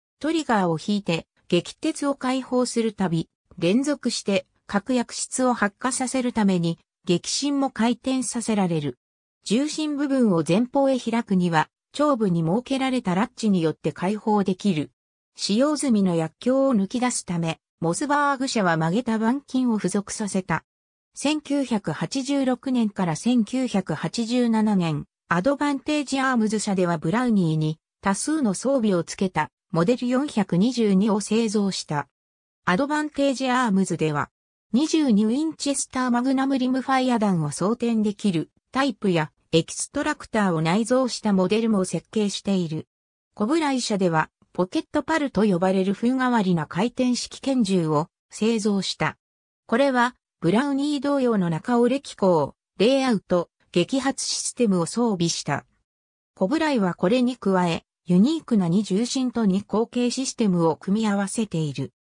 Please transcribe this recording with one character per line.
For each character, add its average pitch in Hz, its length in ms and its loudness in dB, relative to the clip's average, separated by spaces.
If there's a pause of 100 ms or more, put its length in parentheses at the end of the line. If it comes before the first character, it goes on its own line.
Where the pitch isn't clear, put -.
(200)
ト 302 120 -2
リ 330 140 -2
ガ 202 220 2
ー - 20 0
を 160 100 -2
引 208 180 -2
い 196 60 -6
て、 165 240 -4 (220)
撃 - 280 -2
鉄 302 300 -4
を 277 80 0
解 254 260 -2
放 247 240 0
す 233 160 -2
る 220 120 -2
た 190 160 -2
び、 165 200 -2 (280)
連 190 260 2
続 285 260 -2
し - 140 -4
て、 - 240 -2 (200)
核 208 260 -2
薬 240 200 -2
室 - 320 -4
を 247 80 2
発 202 240 -2
火 262 140 -4
さ 254 160 -4
せ 254 160 -2
る 247 100 -2
た 214 120 2
め 190 140 4
に、 170 200 -2 (260)
撃 175 240 0
心 285 300 -2
も 277 100 0
回 233 240 0
転 262 300 -4
さ 233 180 -6
せ 220 140 -2
ら 190 140 2
れ 165 100 -2
る。 143 180 -6 (460)
重 262 240 0
心 302 300 -4
部 285 100 -2
分 254 240 2
を 170 160 2
前 202 180 2
方 277 240 2
へ 269 80 2
開 233 260 -2
く 202 120 0
に 180 160 2
は、 160 160 2 (240)
頂 294 240 2
部 214 140 0
に 170 120 0
設 175 220 0
け 269 160 -4
ら 262 100 -2
れ 254 120 -2
た 180 140 -2
ラ 214 120 0
ッ - 80 -20
チ 220 140 -2
に 185 120 2
よ 156 100 2
っ - 20 -8
て - 180 -4
解 190 240 -4
放 208 300 0
で 190 100 0
き 202 180 0
る。 151 180 -4 (440)
使 196 220 -2
用 294 180 2
済 294 160 -2
み 208 120 4
の 180 120 2
薬 160 240 -2
莢 269 280 2
を 269 60 2
抜 196 140 2
き 247 120 -6
出 247 120 0
す - 140 -6
た 175 120 -6
め、 165 220 -4 (220)
モ 165 120 0
ス 277 140 -4
バ 285 260 2
ー 269 40 -4
グ 262 100 -4
社 226 160 -2
は 165 140 2
曲 160 160 0
げ 240 100 0
た 220 120 -2
板 226 300 0
金 254 260 0
を 214 60 0
付 185 120 -2
属 196 240 -4
さ 208 160 -6
せ 190 120 -2
た。 165 220 -4 (520)
千 294 260 -2
九 285 240 -2
百 208 260 -2
八 180 320 -4
十 277 220 0
六 254 260 -2
年 240 180 2
か 196 160 -2
ら 160 120 0
千 240 260 2
九 254 240 -2
百 190 260 -2
八 165 320 -4
十 240 220 2
七 220 300 2
年、 160 280 -2 (220)
ア 175 140 2
ド 269 160 0
バ 294 160 0
ン 277 80 -6
テ 302 200 -2
ー 269 40 -8
ジ 269 160 -2
ア 262 120 0
ー 247 40 0
ム 214 100 2
ズ 214 120 -2
社 202 140 -2
で 185 140 2
は 170 100 0
ブ 160 140 -2
ラ 240 160 0
ウ 240 40 2
ニ 170 240 2
ー - 20 0
に 156 220 -2 (220)
多 196 140 0
数 311 260 -2
の 208 120 0
装 269 240 0
備 214 160 2
を 170 100 0
つ - 120 -12
け 190 140 -2
た 151 200 -2 (220)
モ 170 140 2
デ 240 120 2
ル 247 100 -4
四 254 200 0
百 202 280 -2
二 202 160 2
十 226 220 2
二 196 160 4
を 208 100 0
製 220 300 -2
造 202 220 0
し - 120 -8
た。 147 240 -6 (560)
ア 180 140 2
ド 277 100 0
バ 302 140 -2
ン 302 80 -6
テ 277 220 0
ー - 20 -4
ジ 254 160 -2
ア 254 180 2
ー 208 40 0
ム 190 140 2
ズ 175 120 -4
で 156 160 0
は、 143 160 -4 (420)
二 285 160 2
十 302 220 2
二 208 160 4
ウ 214 40 2
ィ 277 160 0
ン 320 100 -4
チ - 160 -4
ェ 277 40 -4
ス - 140 -6
タ 254 180 -2
ー - 40 0
マ 240 100 2
グ 262 140 0
ナ 269 100 0
ム 269 120 0
リ 254 120 0
ム 262 120 -2
フ 269 100 -6
ァ 262 120 2
イ 254 80 0
ア 233 80 2
弾 190 240 2
を 143 80 -2
装 180 200 -2
填 233 300 0
で 214 120 0
き 202 180 -2
る 160 200 -4 (200)
タ 262 120 0
イ 269 100 0
プ - 160 -2
や 160 220 0 (200)
エ 165 120 4
キ - 120 -14
ス - 160 -10
ト 285 120 -4
ラ 302 120 -2
ク - 140 -16
タ 202 220 0
ー - 20 0
を 160 80 0
内 180 240 2
蔵 254 240 2
し - 120 -8
た 214 120 0
モ 185 140 4
デ 214 140 0
ル 226 100 0
も 190 140 2
設 165 260 -6
計 208 180 0
し - 140 -8
て 196 120 0
い 175 140 -2
る。 156 180 -8 (460)
コ 208 140 -2
ブ 320 120 2
ラ 294 120 0
イ 254 100 0
社 214 160 -2
で 185 120 2
は、 160 200 0 (220)
ポ 180 160 0
ケ 311 120 -4
ッ 320 120 -4
ト 302 100 0
パ 320 160 -2
ル 294 140 -2
と 190 120 2
呼 202 140 2
ば 185 140 2
れ 190 120 0
る 196 100 0
風 233 160 -2
変 254 220 0
わ 233 100 2
り 185 120 2
な 156 140 0
回 185 200 -2
転 247 280 0
式 - 260 -8
拳 262 220 0
銃 185 240 2
を 156 220 0 (200)
製 226 300 0
造 202 240 0
し - 120 -6
た。 - 220 -4 (480)
こ 226 120 0
れ 277 120 4
は、 247 260 0 (240)
ブ 165 120 2
ラ 247 160 2
ウ 277 80 0
ニ 285 220 0
ー 262 40 -4
同 285 180 0
様 233 200 2
の 175 100 2
中 233 300 0
折 240 160 4
れ 277 60 -4
機 - 120 -16
構、 165 400 2 (240)
レ 262 220 4
イ 262 40 0
ア 262 100 2
ウ 190 80 0
ト、 175 280 -2 (220)
撃 180 280 0
発 262 240 -2
シ - 260 -6
ス - 40 -8
テ 240 140 2
ム 185 120 2
を 165 60 0
装 226 280 0
備 170 160 0
し - 140 -6
た。 143 220 -4 (680)
コ 190 120 0
ブ 294 120 0
ラ 311 140 0
イ 247 60 2
は 180 140 0
こ - 160 0
れ 247 140 2
に 247 140 -2
加 185 300 2
え、 165 160 -2 (220)
ユ 180 120 2
ニ 226 140 6 (100)
ー - 20 -18
ク 233 140 0
な 185 100 2
二 185 160 2
重 196 220 0
心 254 260 -2
と 233 140 0
二 196 180 2
口 226 240 -2
径 240 240 -2
シ 262 140 -4
ス - 100 -6
テ 220 140 2
ム 170 180 2
を 156 80 2
組 202 260 -2
み 220 60 0
合 202 80 0
わ 196 140 -2
せ 220 180 -4
て - 100 -6
い 151 160 -2
る。 131 280 -8